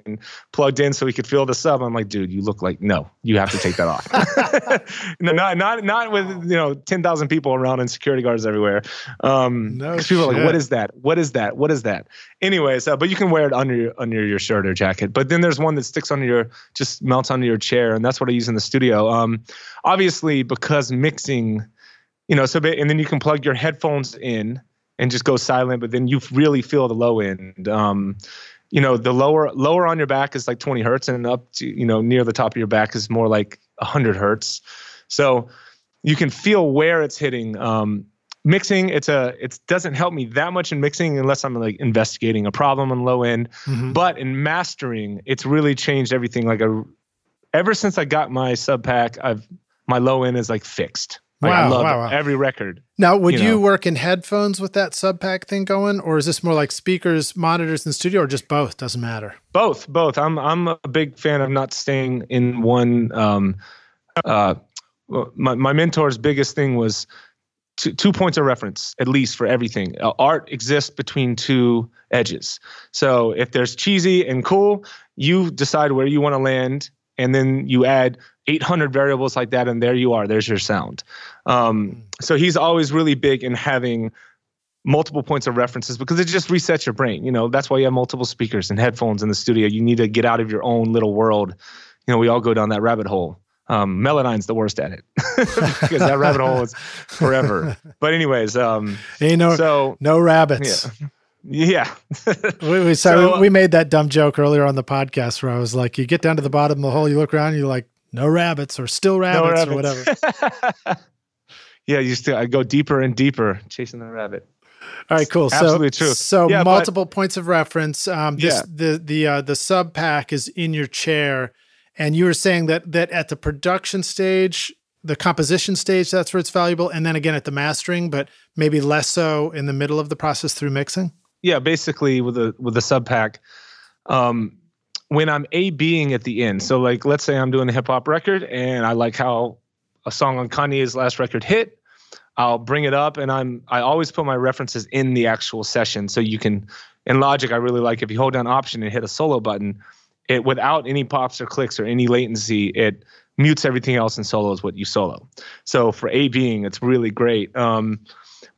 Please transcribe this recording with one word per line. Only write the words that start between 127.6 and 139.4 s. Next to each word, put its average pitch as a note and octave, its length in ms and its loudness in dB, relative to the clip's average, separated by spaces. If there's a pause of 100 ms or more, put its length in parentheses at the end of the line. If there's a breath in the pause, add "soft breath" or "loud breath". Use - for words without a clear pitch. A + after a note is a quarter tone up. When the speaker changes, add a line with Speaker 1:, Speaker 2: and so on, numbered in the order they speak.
Speaker 2:
but C#3 220 -4 (260 soft breath)
maybe D3+ 240 2
less D3 260 0
so D#3 440 0
in D3 160 -6
the C#3 80 -2
middle D3 260 -2
of D3 80 -4
the D3+ 80 -6
process D3+ 380 -4
through C#3+ 160 -4
mixing? C#3+ 420 -4 (300)
Speaker 1:
Yeah, E3 160 2
basically C#3+ 640 0
with B2 140 -2
the, A2 220 0
with A#2+ 140 -4
the A#2 80 0
sub B2+ 240 0
pack, A2 360 -2 (680 loud breath)
um, A#2+ 500 0 (520)
when D#3 200 2
I'm D3 240 -2
A F3+ 160 0
Bing D#3 460 0
at A2+ 100 -4
the A#2+ 200 -4
end. F#2+ 180 -2
So, C3 180 0
like, B2 240 0
let's C#3+ 200 0
say C#3 120 0
I'm C3 140 0
doing C3 180 0
a A#2 40 0
hip B2 160 -2
hop B2+ 200 -2
record E3+ 360 0
and B2+ 420 -4
I A#2 60 0
like A#2 240 0
how A#2+ 420 -2 (480)